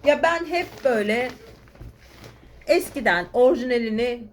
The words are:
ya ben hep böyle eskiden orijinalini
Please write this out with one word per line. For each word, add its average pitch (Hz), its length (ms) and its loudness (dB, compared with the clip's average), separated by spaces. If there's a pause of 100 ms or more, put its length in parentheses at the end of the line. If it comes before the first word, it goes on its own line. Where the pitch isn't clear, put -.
ya 285 160 4
ben 339 240 0
hep 349 200 -2 (180)
böyle 226 440 0 (1400)
eskiden 220 680 0
orijinalini 240 1000 2